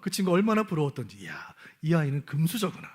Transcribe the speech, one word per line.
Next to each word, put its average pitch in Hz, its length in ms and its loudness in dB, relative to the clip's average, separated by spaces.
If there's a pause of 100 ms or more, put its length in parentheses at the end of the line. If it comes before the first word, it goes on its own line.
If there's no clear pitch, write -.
그 - 80 -6
친구 190 220 0
얼마나 214 320 4
부러웠던지, 135 540 -2
"이야, - 380 -14 (260)
이 156 120 2
아이는 143 320 0
금수저구나." 165 680 -2